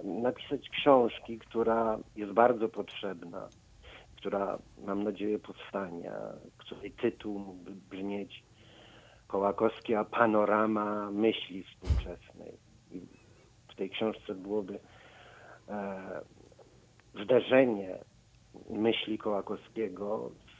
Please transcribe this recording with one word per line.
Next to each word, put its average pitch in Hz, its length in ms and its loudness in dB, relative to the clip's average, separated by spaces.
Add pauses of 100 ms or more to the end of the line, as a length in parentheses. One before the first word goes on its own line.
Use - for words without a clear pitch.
napisać 117 640 -2
książki, 120 720 4
która 113 600 0 (180)
jest 104 160 -6
bardzo 117 360 6
potrzebna, 95 800 -8 (680)
która, 98 420 -2 (280)
mam 101 160 -2
nadzieję, 104 360 0
powstanie, 87 760 -8 (460)
której - 340 -14
tytuł 110 460 -4
mógłby 92 320 -12 (200)
brzmieć 98 540 -8 (840)
Kołakowski, 101 680 2
a 107 100 4
panorama 104 1040 4
myśli 101 540 2
współczesnej. - 880 -2 (400)
I 90 80 -10 (720)
w - 20 -20
tej 95 160 -4
książce 107 440 -4
byłoby, 101 440 -4 (880)
e, 98 520 -8 (1040)
zderzenie 117 720 4 (720)
myśli 107 480 0
Kołakowskiego 104 1120 -4 (280)